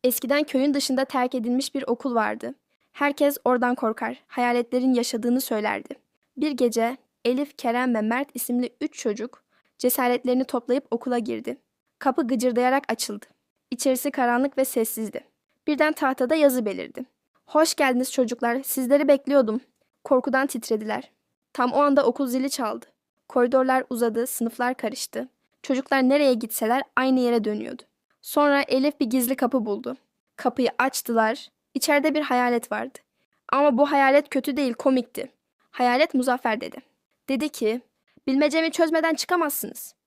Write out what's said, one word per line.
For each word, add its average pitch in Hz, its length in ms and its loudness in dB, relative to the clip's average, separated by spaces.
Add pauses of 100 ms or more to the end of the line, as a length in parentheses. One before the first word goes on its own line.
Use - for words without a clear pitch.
Eskiden 262 400 0
köyün 277 300 0
dışında 269 300 0
terk 254 300 -2
edilmiş 247 400 -2
bir 269 120 -6
okul 240 280 -4
vardı. 220 400 -4 (380)
Herkes 285 520 0
oradan 247 300 2
korkar, 226 520 -4
hayaletlerin 247 680 0
yaşadığını 240 460 0
söylerdi. 208 540 -4 (420)
Bir 294 140 -2
gece 240 460 0 (280)
Elif, 254 320 -2
Kerem 247 380 -2
ve 220 60 0
Mert 233 340 -2
isimli 247 360 -4 (100)
üç - 180 -8
çocuk 220 440 -6 (360)
cesaretlerini 254 680 0
toplayıp 254 460 -2
okula 240 280 -4
girdi. 220 380 -8 (420)
Kapı 269 280 0
gıcırdayarak 247 680 0
açıldı. 208 340 -8 (440)
İçerisi 262 400 0
karanlık 254 480 0
ve 269 60 2
sessizdi. 220 600 -4 (420)
Birden 302 260 2
tahtada 269 420 0
yazı 262 320 4
belirdi. 185 380 -8 (420)
"Hoş 320 280 2
geldiniz 254 380 0
çocuklar, 240 500 -2
sizleri 269 460 2
bekliyordum." 269 520 4 (440)
Korkudan 262 420 2
titrediler. 220 640 -6 (420)
Tam 247 200 -2
o 277 80 2
anda 285 260 4
okul 247 200 0
zili 262 240 -2
çaldı. 226 360 -6 (420)
Koridorlar 262 600 2
uzadı, 233 360 -2
sınıflar 247 480 -4
karıştı. 247 540 -8 (340)
Çocuklar 262 460 0
nereye 277 260 4
gitseler 226 480 -2 (140)
aynı 262 240 2
yere 240 240 2
dönüyordu. 214 380 -6 (460)
Sonra 285 340 2
Elif 269 380 0
bir 269 60 2
gizli 247 300 0
kapı 247 300 0
buldu. 226 300 -6 (400)
Kapıyı 247 420 0
açtılar. 226 680 -2 (260)
İçeride 285 400 2
bir 302 60 2
hayalet 247 520 0
vardı. 226 260 -8 (540)
Ama 277 260 4
bu 285 120 4
hayalet 277 380 4
kötü 262 280 -2
değil, 262 180 0
komikti. - 580 -2 (380)
Hayalet 254 440 2
Muzaffer 247 460 0
dedi. - 160 -10 (520)
Dedi 277 200 0
ki, 233 320 -2 (460)
"Bilmecemi 302 440 2
çözmeden 320 440 2
çıkamazsınız. - 800 -4 (120)